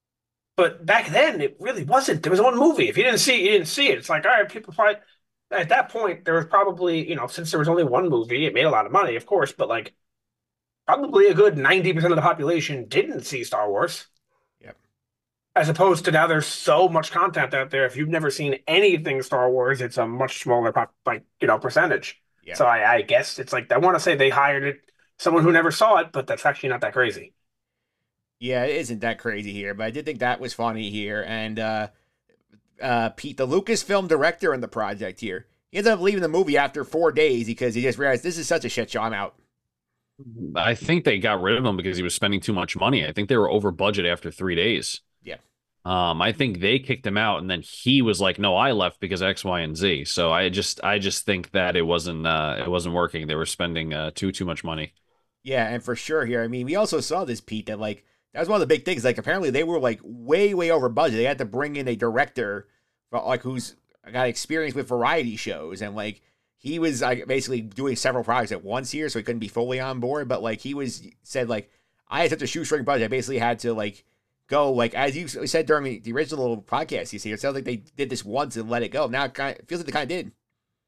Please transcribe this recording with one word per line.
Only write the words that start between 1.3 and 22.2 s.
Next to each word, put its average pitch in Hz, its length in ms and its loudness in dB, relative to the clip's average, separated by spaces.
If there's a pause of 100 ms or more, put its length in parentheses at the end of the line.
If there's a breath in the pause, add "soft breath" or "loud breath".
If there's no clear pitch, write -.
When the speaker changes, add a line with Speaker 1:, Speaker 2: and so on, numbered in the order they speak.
Speaker 1:
it - 200 -2
really 202 240 -6
wasn't. 220 380 2
There 208 80 0
was 185 100 6
one 240 160 6
movie. 285 320 4
If - 80 -2
you 208 80 4
didn't 240 140 2
see 254 160 4
it, 214 80 2
you 196 80 4
didn't 180 180 4
see 285 200 2
it. 156 100 2
It's - 100 -12
like, 160 160 0
all 233 60 4
right, 214 180 4
people 214 240 -14
probably, 208 300 2 (480 soft breath)
at 147 180 -2
that 254 220 4
point, 202 340 -4
there 165 80 0
was 165 140 2
probably, 175 600 2
you 170 80 -4
know, 123 120 -6
since 165 240 -8
there 165 80 0
was 151 100 2
only 170 160 4
one 147 240 2
movie, 120 380 0
it 98 80 -2
made 127 100 4
a 156 60 4
lot 110 160 2
of 104 60 -8
money, 147 240 2
of 117 100 -8
course, 175 260 0
but, - 160 -2
like, 113 260 -6 (920)
probably 269 400 6
a 185 80 8
good 190 240 6
ninety 175 340 4
percent 165 180 2
of 165 60 6
the 147 60 2
population 156 680 0
didn't 175 360 0
see 123 200 -8
Star 107 240 -2
Wars. 120 380 -2 (540)
Speaker 2:
Yep. - 180 -20 (760)
Speaker 1:
As 156 120 4
opposed 165 380 4
to 175 40 2
now 160 160 6
there's 156 200 2
so 175 420 4
much 165 220 0
content 165 420 0
out 135 160 -2
there. 135 160 0
If 127 100 -2
you've 151 140 -4
never 160 220 0
seen 139 260 -2 (100)
anything 160 540 2
Star 127 300 2
Wars, 127 320 0
it's 120 160 -6
a 117 80 2
much 127 360 -4
smaller 117 300 2
pop-, 120 220 -2 (100)
like, 113 200 -4 (140)
you - 100 2
know, 110 100 4
percentage. - 600 0 (240)